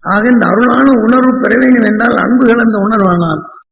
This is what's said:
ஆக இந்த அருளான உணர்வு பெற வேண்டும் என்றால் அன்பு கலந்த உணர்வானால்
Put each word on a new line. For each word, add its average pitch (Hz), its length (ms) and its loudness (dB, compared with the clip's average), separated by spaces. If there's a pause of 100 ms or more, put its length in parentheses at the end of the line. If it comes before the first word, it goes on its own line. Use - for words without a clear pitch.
ஆக 202 240 -2
இந்த 247 180 2
அருளான 247 420 0 (100)
உணர்வு 254 360 0
பெற 220 220 -2
வேண்டும் 254 320 2
என்றால் 214 300 -2
அன்பு 254 260 0
கலந்த 226 360 0
உணர்வானால் 180 640 -2 (300)